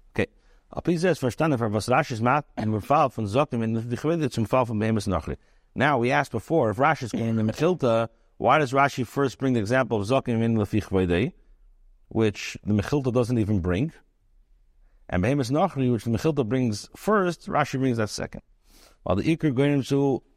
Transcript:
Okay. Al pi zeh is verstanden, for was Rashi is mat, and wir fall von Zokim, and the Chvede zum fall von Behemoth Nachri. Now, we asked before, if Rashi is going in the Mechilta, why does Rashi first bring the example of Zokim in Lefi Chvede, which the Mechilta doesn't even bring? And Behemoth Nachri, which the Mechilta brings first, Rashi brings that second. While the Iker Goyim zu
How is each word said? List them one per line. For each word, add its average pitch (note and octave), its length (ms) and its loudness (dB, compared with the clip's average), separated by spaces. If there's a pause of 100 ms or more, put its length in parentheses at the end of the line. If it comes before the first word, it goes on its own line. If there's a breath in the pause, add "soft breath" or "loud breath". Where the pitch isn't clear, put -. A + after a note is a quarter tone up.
(140)
Okay. G2+ 140 -2 (480)
Al - 80 -8
pi E3 100 0
zeh E3+ 160 0
is D#3 100 0
verstanden, C3+ 380 0
for A2+ 100 -2
was G#2 200 -2
Rashi C3+ 240 2
is A2 100 -6
mat, C3 240 2 (100)
and A2 160 -2
wir G#2+ 100 -2
fall C#3+ 280 2
von A2 160 -6
Zokim, A#2 380 0
and A2+ 140 -2
the A#2 200 -6
Chvede D3+ 340 0
zum A2+ 140 -2
fall C3 200 2
von A2+ 120 -4
Behemoth A2 280 0
Nachri. E2 320 -4 (360)
Now, C3+ 240 2
we A#2+ 140 0
asked C#3+ 200 0
before, A#2+ 380 0
if G2 80 -2
Rashi C#3 260 2
is A2 100 -8
going A2+ 160 -2
in A2+ 60 0
the A2 80 0
Mechilta, A#2 680 0 (280)
why C3+ 220 4
does C3 140 0
Rashi C3+ 340 0
first C#3 320 -2
bring C3+ 140 0
the A#2 60 2
example A2+ 400 0
of G2 80 -4
Zokim A#2+ 360 0
in A2+ 140 2
Lefi G#2 260 0
Chvede, F#2 500 0 (760)
which - 540 -2
the G#2 120 0
Mechilta B2+ 360 0
doesn't A#2+ 280 2
even G#2 200 0
bring? F2+ 320 -2 (1160)
And F2+ 140 -2
Behemoth B2+ 260 0
Nachri, C#3 420 0
which A2+ 120 -2
the A#2 80 -4
Mechilta C3+ 360 0
brings A#2+ 480 -2
first, F#3+ 520 0
Rashi C#3+ 320 -2
brings B2+ 180 0
that A2 140 -2
second. - 300 -10 (600 soft breath)
While F#2 140 0
the E3 200 0
Iker D#3 200 0
Goyim C#3+ 260 2
zu C#3 400 0 (160)